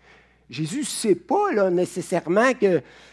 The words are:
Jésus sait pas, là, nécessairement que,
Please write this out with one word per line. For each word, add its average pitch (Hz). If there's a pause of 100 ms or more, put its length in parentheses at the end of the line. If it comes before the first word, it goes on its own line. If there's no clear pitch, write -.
(480)
Jésus 160
sait 214
pas, 392
là, 196
nécessairement 180
que, 180 (300)